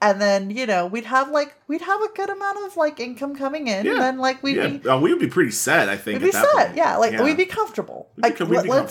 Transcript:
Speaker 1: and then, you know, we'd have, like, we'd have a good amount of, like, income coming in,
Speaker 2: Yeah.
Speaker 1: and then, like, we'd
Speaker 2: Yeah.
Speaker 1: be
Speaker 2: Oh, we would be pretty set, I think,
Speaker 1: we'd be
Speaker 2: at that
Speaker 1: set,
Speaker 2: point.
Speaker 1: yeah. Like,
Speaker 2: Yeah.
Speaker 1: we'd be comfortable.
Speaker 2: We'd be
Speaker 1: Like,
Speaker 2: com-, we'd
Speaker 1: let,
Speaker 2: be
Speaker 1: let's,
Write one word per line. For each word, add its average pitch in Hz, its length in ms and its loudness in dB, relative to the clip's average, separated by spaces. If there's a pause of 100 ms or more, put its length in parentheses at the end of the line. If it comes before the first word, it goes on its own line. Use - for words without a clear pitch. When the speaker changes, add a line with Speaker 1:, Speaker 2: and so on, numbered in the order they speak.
Speaker 1:
and 202 200 4
then, 196 300 2
you 247 140 -4
know, 185 220 2
we'd 220 200 -6
have, 262 260 2
like, 294 240 -2 (100)
we'd 320 140 -4
have 392 200 -2
a 427 140 0
good 392 160 -4
amount 392 340 -6
of, 381 120 -12
like, 302 240 0
income 254 340 -8
coming 277 320 -6
in, 202 180 -2
Speaker 2:
Yeah. 392 100 0
Speaker 1:
and 494 60 0
then, 262 180 0
like, 262 260 -2
we'd 277 120 0
Speaker 2:
Yeah. - 120 0
Speaker 1:
be - 200 -6
Speaker 2:
Oh, 131 120 4
we 170 120 4
would 349 80 2
be 233 60 0
pretty 156 240 2
set, 131 380 2
I 98 80 -2
think, - 260 -4
Speaker 1:
we'd 370 80 4
be - 60 2
Speaker 2:
at 427 80 2
that 571 100 6
Speaker 1:
set, 466 120 4
Speaker 2:
point. - 100 -8
Speaker 1:
yeah. 294 220 2
Like, 226 160 2
Speaker 2:
Yeah. 226 100 2
Speaker 1:
we'd 302 120 2
be 370 100 2
comfortable. - 680 -6
Speaker 2:
We'd - 80 -14
be 233 60 4
Speaker 1:
Like, - 100 -2
Speaker 2:
com-, 170 100 -2
we'd - 100 2
Speaker 1:
let, - 60 2
Speaker 2:
be 190 60 -4
Speaker 1:
let's, 262 100 4 (100)